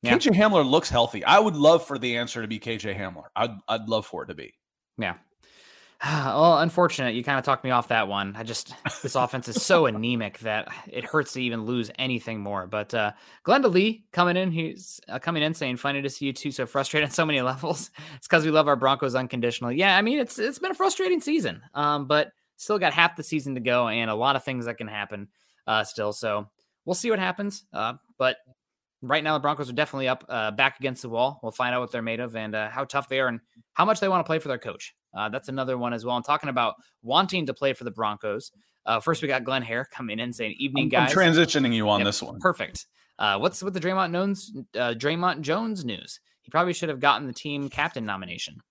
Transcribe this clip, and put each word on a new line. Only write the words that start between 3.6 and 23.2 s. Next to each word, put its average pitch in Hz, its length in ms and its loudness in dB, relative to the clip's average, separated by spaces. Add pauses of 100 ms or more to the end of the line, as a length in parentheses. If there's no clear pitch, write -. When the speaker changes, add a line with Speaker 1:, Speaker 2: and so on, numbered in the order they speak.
Speaker 2:
I'd 110 200 -2
love 110 180 0
for 82 180 -8
it - 20 -16
to 92 80 -12
be. 64 200 -16 (440)
Speaker 1:
Yeah. 92 200 -2
<sighs> - 60 -20 (800)
Well, 147 540 4
unfortunate. 160 560 2
You 120 100 -4
kinda 135 160 0
talked 131 240 0
me 131 60 -2
off 120 180 2
that 110 200 2
one. 101 280 -4
I 110 60 -10
just, 113 320 -6 (280)
this 131 120 -6
offense 123 340 -2
is 113 140 0
so 170 240 6
<laughs> 120 40 4
anemic 110 500 -2
that 110 280 -4 (180)
it 123 180 -8
hurts 147 280 0
to 131 100 -6
even 117 220 -4
lose 117 340 -2
anything 117 420 -4
more. 101 260 -4
But, 104 260 -4
uh, 107 200 0 (340)
Glenda 254 260 6
Lee 208 400 2
coming 175 240 4
in, 185 140 0
he's, 165 580 -6
uh, 135 100 -8
coming 165 240 -2
in 156 120 0
saying, 127 240 -4
"Funny 139 240 -2
to 139 80 -2
see 139 160 -6
you 135 80 -4
two - 160 -6
so 131 160 -4
frustrated 147 420 0
on 127 40 -4
so 165 120 2
many 147 160 0
<laughs> - 20 0
levels. 131 480 -2 (260)
It's - 120 -16
'cause 160 160 4
we 160 60 2
love 151 180 6
our 143 80 6
Broncos 131 380 2
unconditionally." 123 640 -2
Yeah, 185 200 4
I 202 60 4
mean, 240 160 0
it's, 247 200 -4
it's 220 200 -4
been 370 140 -4
a - 20 -4
frustrating 370 480 0
season, 254 400 -2 (100)
um, 147 340 0
but 151 260 2 (240)
still 214 220 -2
got 170 140 2
half 170 240 4
the 170 60 -8